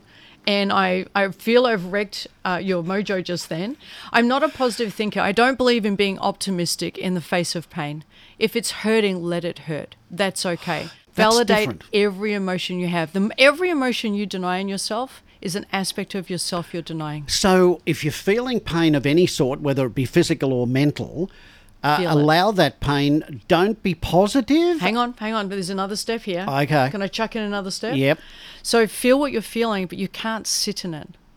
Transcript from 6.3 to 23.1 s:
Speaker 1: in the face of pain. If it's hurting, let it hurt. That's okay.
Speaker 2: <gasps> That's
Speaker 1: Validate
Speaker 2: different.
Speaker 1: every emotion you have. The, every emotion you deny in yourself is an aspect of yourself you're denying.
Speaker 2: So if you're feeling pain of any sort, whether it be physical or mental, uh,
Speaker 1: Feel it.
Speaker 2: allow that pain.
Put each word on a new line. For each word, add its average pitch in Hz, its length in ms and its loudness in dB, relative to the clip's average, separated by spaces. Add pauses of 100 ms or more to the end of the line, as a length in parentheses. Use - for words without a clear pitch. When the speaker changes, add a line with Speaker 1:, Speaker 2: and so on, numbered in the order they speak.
Speaker 1:
in 185 160 -4
the 175 60 -4
face 175 340 -2
of 165 160 -8
pain. 151 320 -8 (380)
If - 160 0
it's - 160 -4
hurting, 208 500 0
let 175 220 -4
it 165 160 -6
hurt. 147 340 -8 (160)
That's 185 340 -2
okay. 170 440 -4 (120)
Speaker 2:
<gasps> - 140 -20
That's 220 200 6
Speaker 1:
Validate 233 240 4 (100)
Speaker 2:
different. - 160 -10 (100)
Speaker 1:
every 208 400 0
emotion 185 460 -4
you 180 80 -2
have. 170 240 -2
The, 196 260 0
every 294 320 4
emotion 254 440 -2
you 208 120 -4
deny 185 320 -4
in 196 80 -4
yourself 214 560 -6 (200)
is 170 140 -6
an - 160 -6
aspect 190 420 -6
of 190 160 -8
yourself 170 420 -6
you're 170 100 -6
denying. 151 460 -8
Speaker 2:
So 185 560 4
if 160 200 -2
you're 151 80 0
feeling 240 480 0
pain 165 340 2
of 131 100 0
any 160 220 6
sort, 139 340 0
whether 139 260 0
it 113 80 -6
be 135 120 0
physical 147 460 2
or 123 140 2
mental, 143 640 0 (520)
uh, 147 160 4
Speaker 1:
Feel 175 120 0
it. - 20 4
Speaker 2:
allow 156 400 4
that 175 280 2
pain. 143 680 0